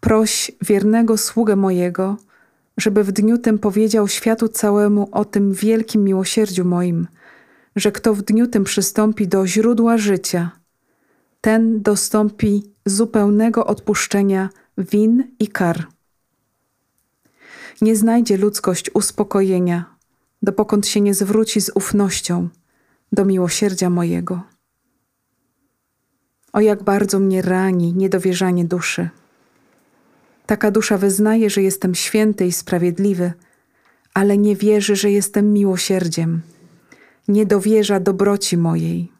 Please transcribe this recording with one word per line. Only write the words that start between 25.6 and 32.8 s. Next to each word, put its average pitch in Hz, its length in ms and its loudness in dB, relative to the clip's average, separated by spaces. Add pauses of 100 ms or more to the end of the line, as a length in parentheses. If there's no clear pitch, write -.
O, 208 80 0
jak 208 220 2
bardzo 202 360 0
mnie 190 240 2
rani 180 520 0
niedowierzanie 185 680 0
duszy. 175 440 -4 (1400)
Taka 214 240 0
dusza 214 280 0
wyznaje, 208 520 2
że 202 120 0
jestem 190 320 -2
święty 214 520 0
i 180 60 -2
sprawiedliwy, 180 800 -2 (840)